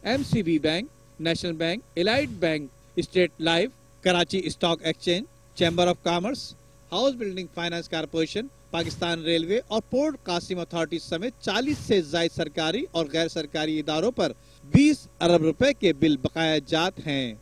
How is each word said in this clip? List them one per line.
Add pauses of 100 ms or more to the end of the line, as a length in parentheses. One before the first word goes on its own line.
एमसीबी
Bank, (300)
National
Bank, (160)
Elite (100)
Bank, (300)
State (100)
Life, (320)
Karachi
Stock
Exchange, (320)
Chamber
of
Commerce, (380)
House
Building
Finance
Corporation, (240)
Pakistan
Railway (100)
और (100)
Port
Qasim
Authority
समेत (100)
चालीस
से
जायद
सरकारी (100)
और
गैर
सरकारी
इदारों
पर (300)
बीस (140)
अरब
रुपए
के
बिल
बकाया (120)
जात
हैं।